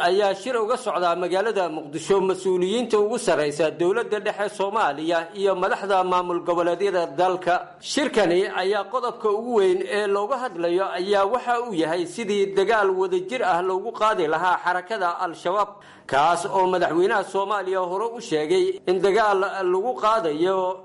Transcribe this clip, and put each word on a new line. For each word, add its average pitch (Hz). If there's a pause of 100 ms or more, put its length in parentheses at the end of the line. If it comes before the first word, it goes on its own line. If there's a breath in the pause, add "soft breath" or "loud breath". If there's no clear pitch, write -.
ayaa 190
shir 247
uga 226
socda 175
magaalada 185
Muqdisho 156
mas-uuliyiinta 185
ugu 214
sarreysa 151
dowladda 196
dhexe 202
Soomaaliya 170 (180)
iyo 196
madaxda 190
maamul 180
goboleedyada 175 (100)
dalka. 175
Shirkani 202 (100)
ayaa 196
qodobka 233
ugu 226
weyn 190
ee 208
looga 208
hadlayo 180
ayaa 196
waxa 240
uu 240
yahay 160
sidii 202 (100)
dagaal 196
wadajir 185
ah 180
loogu 190
qaadi 214
lahaa 165
xarakada 180 (120)
Al-Shabaab, 185 (380 loud breath)
kaas 160
oo 190
madaxweynaha 180
Soomaaliya 190
hore 185 (100)
u -
sheegay 160 (220)
in 185
dagaal 196 (220)
lagu 190
qaadayo 190 (280)